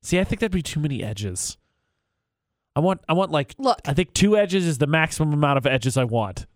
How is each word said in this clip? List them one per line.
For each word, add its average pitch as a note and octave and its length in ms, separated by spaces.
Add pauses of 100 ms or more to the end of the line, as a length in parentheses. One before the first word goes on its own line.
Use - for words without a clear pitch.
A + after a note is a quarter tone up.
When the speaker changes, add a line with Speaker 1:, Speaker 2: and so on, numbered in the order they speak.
Speaker 1:
See, F3+ 160
I F#3+ 40
think G3+ 160
that'd A3 120
be F3+ 120
too - 160
many C#3+ 240
edges. G2+ 540 (1160)
I C#3+ 40
want, F3+ 280
I D#3 60
want, F#3 160
like, D3 300
Speaker 2:
Look. C4+ 260
Speaker 1:
I C#3+ 80
think E3+ 200
two G#3 220
edges F#3+ 300
is D#3 140
the D3 80
maximum D#3 440
amount D3 280
of C3 80
edges C3 280
I C3 100
want. A2 500